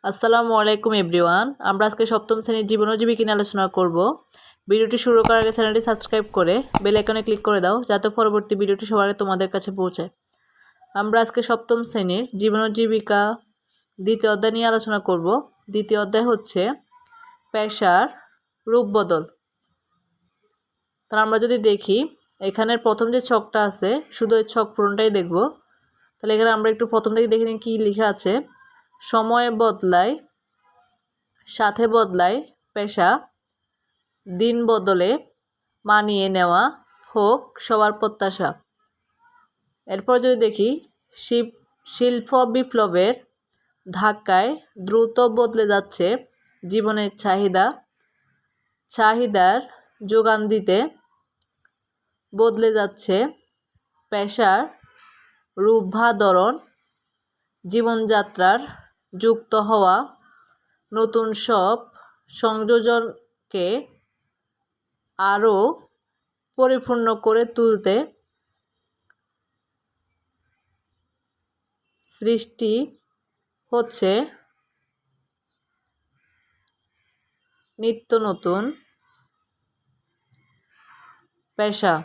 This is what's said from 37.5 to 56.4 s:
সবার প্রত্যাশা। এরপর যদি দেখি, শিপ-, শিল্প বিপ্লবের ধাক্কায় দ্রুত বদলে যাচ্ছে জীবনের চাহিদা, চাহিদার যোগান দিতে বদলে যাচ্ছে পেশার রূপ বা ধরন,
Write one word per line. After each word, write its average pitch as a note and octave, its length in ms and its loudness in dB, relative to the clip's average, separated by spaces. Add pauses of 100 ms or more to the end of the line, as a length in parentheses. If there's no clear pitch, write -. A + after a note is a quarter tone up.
সবার G#3+ 340 0
প্রত্যাশা। G#3 600 -4 (1300)
এরপর G3 320 0
যদি B3+ 180 2
দেখি, A3 520 0 (220)
শিপ-, - 560 -4 (200)
শিল্প B3 580 0
বিপ্লবের A3+ 720 0 (800)
ধাক্কায় G#3 640 0 (220)
দ্রুত A3+ 420 0
বদলে A3+ 460 2
যাচ্ছে G3+ 500 0 (500)
জীবনের G#3 500 -2
চাহিদা, G3 560 0 (1160)
চাহিদার G#3+ 720 2 (460)
যোগান G#3+ 420 2
দিতে G#3 400 0 (1500)
বদলে A3+ 360 2
যাচ্ছে G3+ 540 0 (840)
পেশার G#3 560 0 (920)
রূপ G#3+ 280 2
বা A3 280 0
ধরন, G3+ 460 2 (1080)